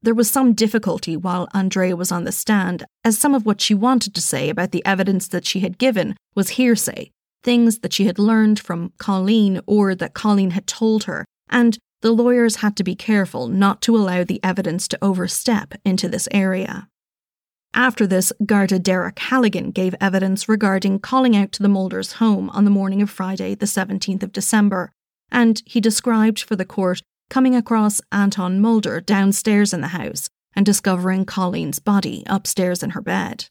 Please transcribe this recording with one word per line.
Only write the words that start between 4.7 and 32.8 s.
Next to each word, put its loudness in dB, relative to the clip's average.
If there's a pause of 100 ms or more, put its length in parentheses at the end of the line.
the -4
evidence 0
that -6
she -4
had -4
given 0 (180)
was -2
hearsay, 0 (320)
things 4
that -8
she 0
had 0
learned 4
from -8
Colleen 0
or 2
that -8
Colleen 2
had -6
told 0
her, -8 (260)
and 2 (240)
the 2
lawyers 2
had -2
to -2
be -4
careful -2
not 2
to 2
allow 2
the -4
evidence -4
to -8
overstep -2 (100)
into 0
this -6
area. -4 (840)
After 2
this, 2 (140)
Garda 2
Derek -2
Halligan 0
gave -2
evidence 0
regarding 0
calling 2
out 2
to -8
the 4
Mulders' -2
home 2
on 2
the 6
morning 0
of 0
Friday, -6
the -4
seventeenth -4
of -10
December, 0 (360)
and 2
he -2
described 2
for -6
the -4
court -4 (280)
coming 2
across 0 (100)
Anton 0
Mulder 2
downstairs 2
in -4
the -4
house -8 (260)
and 4
discovering 0
Colleen's -4
body -2
upstairs -2